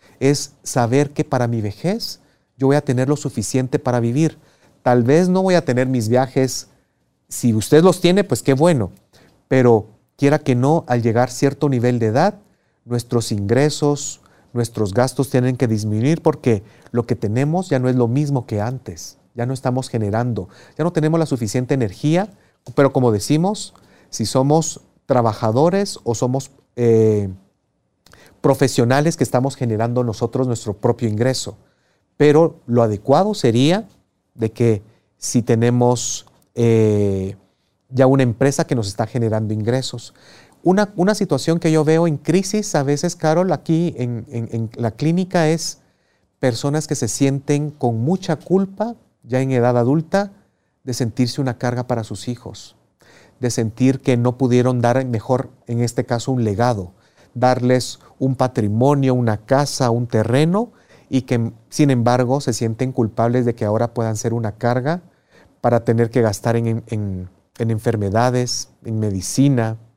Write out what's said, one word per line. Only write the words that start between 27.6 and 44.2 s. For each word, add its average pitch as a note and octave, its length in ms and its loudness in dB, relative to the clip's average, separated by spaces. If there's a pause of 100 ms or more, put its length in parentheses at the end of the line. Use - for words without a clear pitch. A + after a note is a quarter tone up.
profesionales C#3 760 2
que - 80 0
estamos C3 320 -2
generando A#2+ 480 -2
nosotros A#2+ 440 -4
nuestro A2+ 260 -4
propio - 340 -2
ingreso. A#2 500 -4 (600)
Pero D3+ 480 4
lo A#2+ 180 2
adecuado C3+ 520 2
sería D3 520 2 (480)
de A2+ 160 -4
que A2+ 300 0 (360)
si - 260 -2
tenemos, A#2+ 800 0 (300)
eh, G#2 800 2 (520)
ya C3 160 2
una C3+ 180 4
empresa C3 440 0
que D3 80 -2
nos A2 120 -2
está A2 200 -6
generando A2 460 -2
ingresos. A#2 600 -6 (500)
Una, G3+ 320 2
una F#3+ 200 0
situación E3 440 -2
que E3+ 120 0
yo D#3 120 2
veo D#3+ 220 2
en D3+ 120 -2
crisis G3 580 -2
a D3 80 0
veces, D3 320 -2
Carol, E3+ 360 0
aquí E3 460 -2
en, A#2+ 320 -6